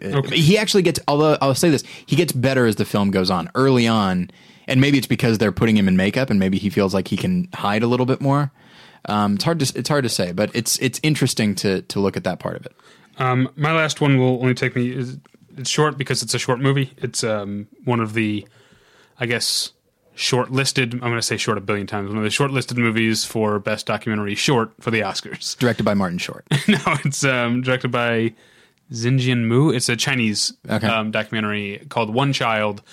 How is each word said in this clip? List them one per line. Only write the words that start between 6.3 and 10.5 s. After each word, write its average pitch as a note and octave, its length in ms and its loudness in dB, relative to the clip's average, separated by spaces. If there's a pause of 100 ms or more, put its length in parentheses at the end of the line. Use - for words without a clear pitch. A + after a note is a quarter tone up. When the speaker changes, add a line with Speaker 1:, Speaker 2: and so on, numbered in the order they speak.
Speaker 1:
maybe F#2+ 200 2
he G2+ 120 -2
feels F#2+ 220 2
like F#2+ 160 -2
he G2+ 80 0
can F2+ 380 -2
hide G#2 280 -2
a A#2 40 0
little B2 200 2
bit B2+ 140 -2
more. C#3 320 0 (540)
Um, G#2 280 0
it's G2 100 -4
hard E3 160 0
to, E3+ 180 -2
it's B2 100 -6
hard D3 160 2
to A#2 40 -2
say, F2+ 220 -2
but G2+ 240 -2